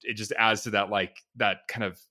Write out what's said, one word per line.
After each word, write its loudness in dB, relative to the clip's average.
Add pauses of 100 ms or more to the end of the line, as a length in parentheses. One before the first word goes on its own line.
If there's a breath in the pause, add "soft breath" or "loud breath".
it -6
just -6
adds 4
to -6
that, 2
like, 0 (200)
that 0
kind -6
of -8 (120)